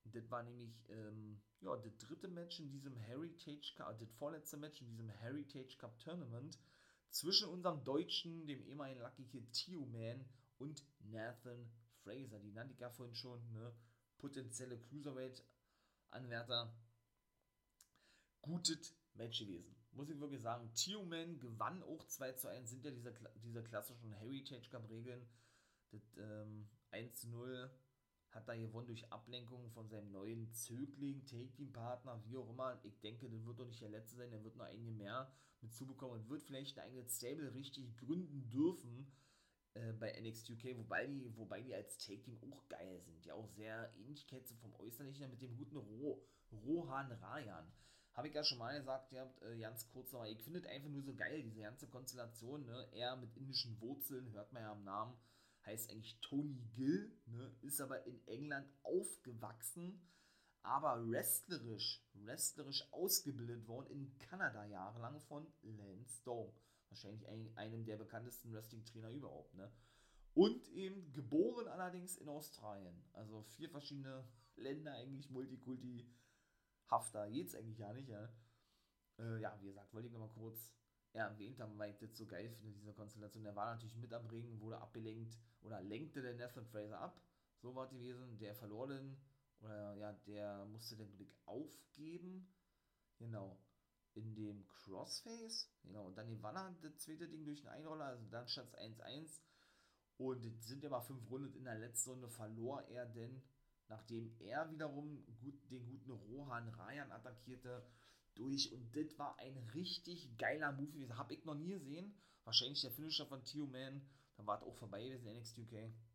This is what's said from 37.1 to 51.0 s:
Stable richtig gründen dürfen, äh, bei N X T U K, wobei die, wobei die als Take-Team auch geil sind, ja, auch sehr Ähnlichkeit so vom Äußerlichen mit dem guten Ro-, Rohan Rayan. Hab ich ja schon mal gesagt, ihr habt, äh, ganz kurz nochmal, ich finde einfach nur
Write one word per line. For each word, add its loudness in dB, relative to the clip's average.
Stable 0
richtig -4
gründen 2
dürfen, 6
äh, 2
bei 2
N -2
X -2
T -6
U -4
K, 0
wobei 4
die, 0
wobei -2
die -2
als -2
Take-Team -6
auch -14
geil -6
sind, -14
ja, -6
auch -4
sehr -4
Ähnlichkeit -8
so -8
vom -12
Äußerlichen -6
mit -6
dem -2
guten -2
Ro-, 2
Rohan 4
Rayan. -2
Hab 0
ich 0
ja 6
schon 8
mal 2
gesagt, 0
ihr -4
habt, -10
äh, -2
ganz -2
kurz -6
nochmal, -2
ich -4
finde -2
einfach -4
nur 0